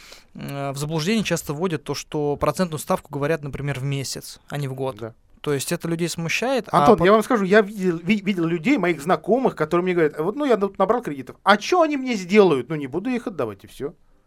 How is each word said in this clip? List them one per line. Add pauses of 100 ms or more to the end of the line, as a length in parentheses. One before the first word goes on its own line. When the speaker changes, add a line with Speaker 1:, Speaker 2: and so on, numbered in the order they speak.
(340)
Speaker 1:
м,
в
заблуждение
часто
вводят
то,
что
процентную
ставку
говорят,
например,
в
месяц, (120)
а
не
в
год.
Speaker 2:
Да. (260)
Speaker 1:
То
есть
это
людей
смущает,
а
Speaker 2:
Антон,
Speaker 1:
по-
Speaker 2:
я
вам
скажу,
я
видел,
ви-,
видел
людей,
моих
знакомых,
которые
мне
говорят:
«Вот,
ну,
я
тут
набрал
кредитов.
А
чё
они
мне
сделают?
Ну,
не
буду
их
отдавать,
и
всё». (340)